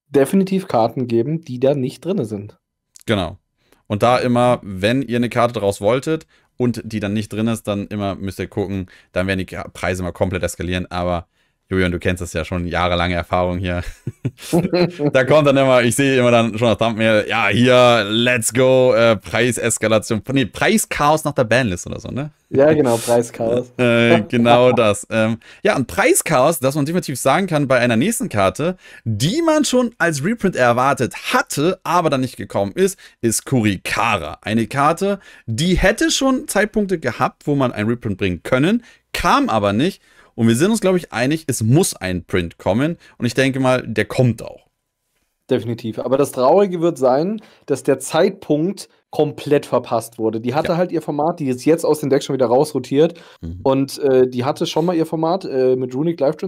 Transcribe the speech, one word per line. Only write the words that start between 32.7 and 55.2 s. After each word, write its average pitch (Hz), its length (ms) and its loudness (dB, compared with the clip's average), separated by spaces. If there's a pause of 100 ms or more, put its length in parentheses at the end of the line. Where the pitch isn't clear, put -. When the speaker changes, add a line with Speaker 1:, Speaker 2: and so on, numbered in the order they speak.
Speaker 2:
ist, 190 260 -2 (240)
ist 113 240 -2
Kurikara. 104 960 -2
Eine 110 260 -2
Karte, 165 520 0 (260)
die 156 320 0
hätte 226 320 2
schon 269 380 0
Zeitpunkte 202 520 -2
gehabt, - 460 -4
wo 147 100 0
man 135 160 0
ein 104 160 -4
Reprint 113 300 -4
bringen 90 240 -2
können, 165 420 0 (300)
kam 240 360 0
aber 101 240 2
nicht. 147 280 0 (340)
Und 113 120 2
wir 117 80 6
sind 170 160 2
uns, 226 80 0
glaub 185 160 2
ich, - 160 -4
einig, 135 360 -2
es - 140 -4
muss 135 320 4
ein 92 300 -6
Print 87 340 -4
kommen. 135 380 -2 (220)
Und 113 80 -4
ich 117 80 -2
denke 135 260 0
mal, 127 260 2
der 107 200 -2
kommt 120 360 0
auch. - 260 -16 (840)
Speaker 1:
Definitiv. 113 500 -4
Aber 123 180 0
das 139 140 0
Traurige 175 480 2
wird 160 180 0
sein, 147 440 0 (240)
dass 135 180 -4
der 135 160 0
Zeitpunkt 175 880 -2 (220)
komplett 143 560 -2
verpasst 120 520 -4
wurde. 110 220 -2
Die 120 140 -4
hatte 160 200 -2
Speaker 2:
Ja. 165 40 0
Speaker 1:
halt 180 160 -2
ihr 160 80 -2
Format, 156 400 -4
die 143 80 -2
ist 127 160 -4
jetzt 160 180 2
aus 151 160 0
dem 143 100 -4
Deck 135 140 2
schon 143 120 -4
wieder 131 100 2
rausrotiert. 135 720 0 (220)
Speaker 2:
Mhm. 85 220 -10
Speaker 1:
Und, 135 360 -2
äh, 131 300 4
die 123 160 -4
hatte 156 200 -2
schon 156 200 -2
mal 180 100 0
ihr 160 120 0
Format, 165 360 -2